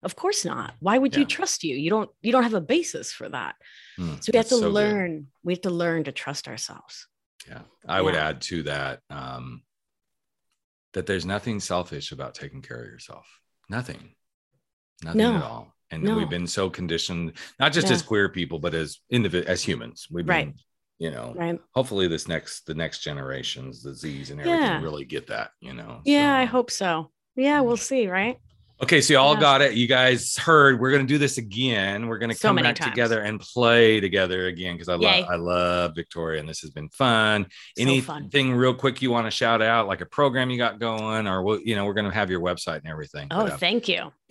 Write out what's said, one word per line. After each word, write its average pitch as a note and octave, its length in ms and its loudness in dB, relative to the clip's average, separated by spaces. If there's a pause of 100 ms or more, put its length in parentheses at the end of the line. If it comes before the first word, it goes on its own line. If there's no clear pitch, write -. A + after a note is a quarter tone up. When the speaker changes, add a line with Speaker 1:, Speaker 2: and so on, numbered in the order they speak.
Speaker 1:
"Of - 120 -6
course G4+ 300 -2
not. - 340 -6
Why G3 180 2
would C4+ 180 2
you D4 60 4
Speaker 2:
Yeah. C#4 60 2
Speaker 1:
trust - 360 -4
you? D3 120 -2
You D3+ 140 -2
don't, G#3+ 200 0 (120)
you A3+ 100 0
don't B3+ 120 6
have A3+ 100 0
a F#3+ 80 0
basis C4 500 -2
for - 180 -12
that." A2+ 260 -8 (420)
Speaker 2:
Mm, E3 260 -6
Speaker 1:
So - 80 -4
we - 60 6
have A3+ 80 4
Speaker 2:
that's - 40 -12
Speaker 1:
to B3+ 60 2
Speaker 2:
so A#3 60 4
good. G#3 120 2
Speaker 1:
learn, F#3+ 540 0 (160)
we F3 100 -2
have F3+ 80 -6
to F#3 100 -2
learn E3+ 320 0
to C#3+ 80 -6
trust - 360 -8
ourselves. - 600 -14 (400)
Speaker 2:
Yeah. - 160 -18 (240)
I F#2 120 0
would F#2 140 4
Speaker 1:
Yeah. D#2 160 0
Speaker 2:
add C#2 140 -8
to E2+ 200 -6
that, C#2+ 460 -6
um, C2 540 -14 (1300)
that F#2 140 -6
there's F#2 180 -2
nothing G2+ 340 -4
selfish F2 520 -6
about C2 240 -12
taking C#2 260 -16
care - 220 -16
of - 80 -16
yourself. - 340 -20 (420)
Nothing. - 460 -10 (920)
Nothing D#2+ 140 -2
Speaker 1:
No. A3 180 4
Speaker 2:
at D#3+ 80 -2
all. A#1 320 -14 (140)
And D#2+ 140 -6
Speaker 1:
No. G#3+ 120 0
Speaker 2:
we've E2 140 -2
been F2 180 -4
so F#2+ 220 -2
conditioned, E2+ 640 -4 (260)
not C#3 140 4
just E3+ 140 2
Speaker 1:
Yeah. C3+ 60 4
Speaker 2:
as F2+ 100 2
queer G2+ 260 2
people, E2 300 -6
but D#2+ 160 -2
as D#2 240 -6 (120)
individ-, F#2 340 0
as F2+ 180 -2
humans. A#1 480 -6
We've D#3+ 160 -4
Speaker 1:
Right. D#3+ 260 0
Speaker 2:
been, - 60 -20 (380)
you - 140 -6
know, A#2+ 240 -10
Speaker 1:
Right. E3+ 240 -4 (140)
Speaker 2:
hopefully G#2+ 340 0
this E2 200 -4
next, - 380 -6
the D#2+ 100 -10
next D#2+ 240 -6
generations, C2+ 840 -10
the C#2 100 -12
Z's C#3 380 -12
and D3 100 -12
everything E4+ 200 0
Speaker 1:
Yeah. F3 200 0
Speaker 2:
really G#2 240 -8
get - 220 -8
that, - 240 -8 (100)
you C3 120 -14
know? A#2+ 320 -14
Speaker 1:
Yeah, C#4+ 300 4
I B3+ 100 4
Speaker 2:
So, A3+ 60 -4
Speaker 1:
hope B3 200 0
so. E3 400 -2 (240)
Yeah, C#4+ 260 2
we'll A#3+ 160 2
Speaker 2:
mm. - 20 -4
Speaker 1:
see, B3+ 280 0
right? G3 300 -2 (440)
Speaker 2:
Okay, C#3+ 200 4
so D3 120 4
y'all C#3 200 8
Speaker 1:
Yeah. D3+ 80 2
Speaker 2:
got C#3+ 200 8
it. C3+ 120 4
You A#2+ 140 2
guys B2+ 500 4
heard. C#3+ 420 6
We're C3 120 2
gonna C#3 120 4
do C#3 140 2
this C#3+ 200 2
again. A2 680 -2
We're A2+ 100 -4
gonna A2+ 160 -2
Speaker 1:
So - 140 0
Speaker 2:
come G3+ 80 6
Speaker 1:
many B2+ 140 2
Speaker 2:
back A#2 80 -2
Speaker 1:
times. C3+ 140 -2
Speaker 2:
together A#2 300 2
and G#2 160 -2
play A#2 640 6
together F#2 480 0
again, F2+ 300 -6
'cause E2+ 100 -10
I F2+ 80 0
love, F2 60 2 (140)
Speaker 1:
Yay. F2+ 100 2
Speaker 2:
I F2 100 -2
love F2 600 0
Victoria, E2 440 -6
and D2+ 80 -10
this D#2+ 140 -10
has D#2 80 -14
been D2+ 200 -12
fun. A2 560 2 (320)
Speaker 1:
So A2 60 0 (180)
fun. D3 220 -10
Speaker 2:
Anything C3+ 300 0
real B2 200 4
quick C3 280 -2
you B2+ 100 0
wanna A#2 200 0
shout A2+ 300 2
out, A2+ 260 4
like F#2+ 120 -2
a F2+ 60 -8
program C3 440 2
you B2 80 -2
got A2 220 0
going, A2 480 -2
or F#2 160 0
we'll, G#2 180 0
you A2 140 -2
know, G2+ 80 0
we're G2+ 100 -2
gonna G2+ 200 -2
have G2+ 160 0
your F#2 100 0
website E2+ 380 -4
and D2 100 -12
everything. D2 440 -12
Speaker 1:
Oh, F#3+ 120 0
Speaker 2:
But, G3+ 100 -2
uh, C#3+ 40 -8
Speaker 1:
thank G3+ 320 -2
you. - 240 -4 (180)